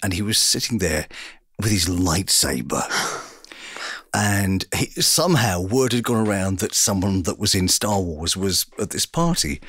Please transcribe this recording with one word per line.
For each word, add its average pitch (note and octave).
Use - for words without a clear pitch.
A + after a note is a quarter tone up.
and F#2+
he F2+
was G#2
sitting -
there D#2
with A2
his F#2
lightsaber. F2
<gasps> -
And G2+
he, C#3
somehow B2
word A#2+
had A#2+
gone A2+
around F#2+
that -
someone G2
that G2+
was G2+
in F#2
Star G#2
Wars E2
was F#2+
at G#2
this -
party, E3+